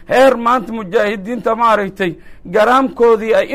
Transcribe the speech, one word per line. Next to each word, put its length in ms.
heer 300
maanta 360
mujaahidiinta 800
maaragtay 560
garaamkoodii 840
ay 180